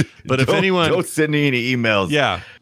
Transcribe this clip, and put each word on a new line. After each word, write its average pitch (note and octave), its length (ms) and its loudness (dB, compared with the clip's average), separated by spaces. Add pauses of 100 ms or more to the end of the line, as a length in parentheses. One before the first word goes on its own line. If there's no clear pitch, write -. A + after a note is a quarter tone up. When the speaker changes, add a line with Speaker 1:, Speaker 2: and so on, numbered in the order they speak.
(240)
Speaker 1:
But C3 140 -2
if C3 80 2
Speaker 2:
Don't, D#3+ 100 0
Speaker 1:
anyone F3 340 2
Speaker 2:
don't E3+ 160 -2
send D3+ 260 -2
me D3 160 2
any B2 260 0
emails G#2+ 360 2
Speaker 1:
Yeah, A#2+ 300 0 (220)